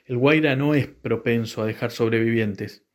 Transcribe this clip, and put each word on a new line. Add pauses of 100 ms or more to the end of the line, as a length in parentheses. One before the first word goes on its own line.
El
guaira
no
es
propenso
a
dejar
sobrevivientes.